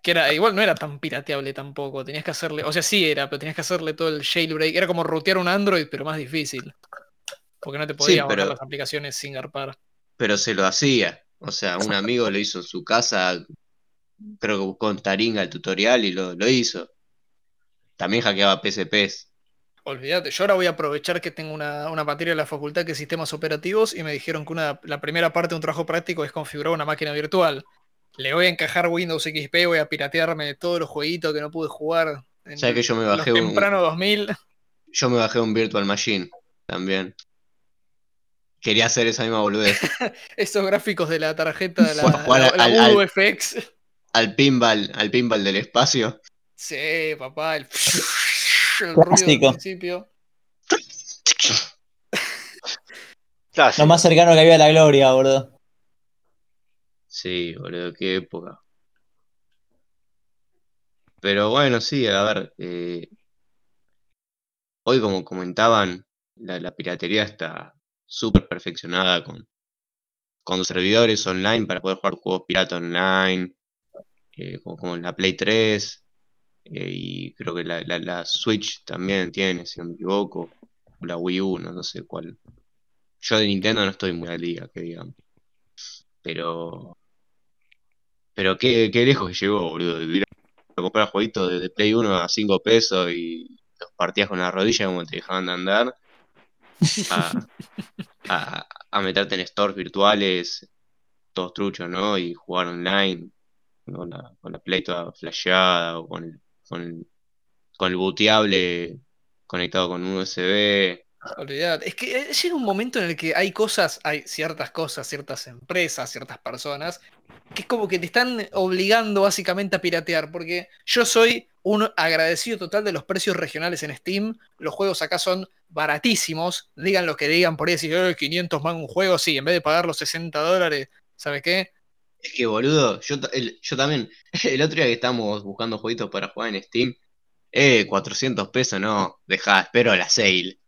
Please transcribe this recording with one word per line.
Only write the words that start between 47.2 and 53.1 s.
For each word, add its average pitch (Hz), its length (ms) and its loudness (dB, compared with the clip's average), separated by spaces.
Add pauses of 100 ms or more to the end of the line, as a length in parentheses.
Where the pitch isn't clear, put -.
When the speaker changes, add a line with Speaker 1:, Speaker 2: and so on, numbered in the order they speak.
Speaker 1:
el, 139 100 -10
<laughs> - 1120 0
el 170 140 -2
ruido 160 100 10
del 175 120 4
Speaker 3:
Clásico. 147 340 6
Speaker 1:
principio. 180 580 -8 (3500)